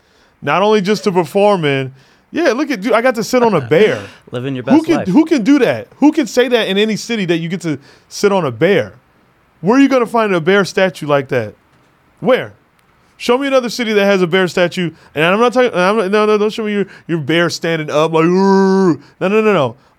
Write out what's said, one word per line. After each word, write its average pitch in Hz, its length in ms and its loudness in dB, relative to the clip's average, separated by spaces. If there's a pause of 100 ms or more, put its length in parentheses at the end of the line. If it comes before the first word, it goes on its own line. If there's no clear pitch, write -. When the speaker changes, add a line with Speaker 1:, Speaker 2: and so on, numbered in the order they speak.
(400)
Speaker 1:
not 156 220 -2
only 214 180 2
just 196 240 -2
to 208 80 0
perform 185 520 0
in. 135 300 -2 (360)
Yeah, 302 220 0
look 269 180 -4
at, 220 100 -4
dude, 214 120 -4
I 220 100 2
got 254 140 0
to 226 80 -4
sit 247 180 0
on 226 120 2
a 156 60 0
bear. 131 440 0 (140)
Speaker 2:
<laughs> - 140 -20
Living 131 220 -6
your 123 100 -8
Speaker 1:
Who - 140 -2
Speaker 2:
best 320 80 0
Speaker 1:
can, 339 100 0
Speaker 2:
life. 185 120 -4
Speaker 1:
who 254 160 4
can 285 200 0
do 285 160 4
that? 135 360 0
Who 302 160 4
can 294 140 -2
say 247 220 0
that 226 200 0
in 190 100 -2
any 214 180 0
city 220 300 -6
that 165 120 0
you 165 100 -8
get 180 140 -8
to 156 160 -6 (300)
sit 202 240 -2
on 185 120 0
a 135 60 -4
bear? 120 480 -2 (640)
Where 208 180 0
are - 20 6
you 277 80 6
gonna 254 180 0
find 214 280 -2
a 170 60 0
bear 190 240 2
statue 185 420 -2
like 143 220 0
that? 113 260 -4 (680)
Where? 160 320 0 (640)
Show 240 220 0
me 277 80 -4
another 262 240 0
city 220 220 -4
that 202 120 2
has 196 160 2
a 180 60 0
bear 185 220 0
statue. 175 440 -2 (220)
And 147 100 0
I'm 190 140 2
not 240 140 2
talking, 254 200 0
I'm 185 240 0
not, 190 140 -2
no, 214 160 2
no, 214 100 2
don't 208 140 -2
show 220 140 -6
me 208 80 -4
your, 202 140 -2 (200)
your 165 140 -4
bear 165 280 0
standing 165 400 -6
up 151 240 0
like, 160 120 2
"Urgh." 190 760 2 (200)
No, 175 80 -2
no, 214 120 2
no, 214 120 2
no. 131 240 0 (220)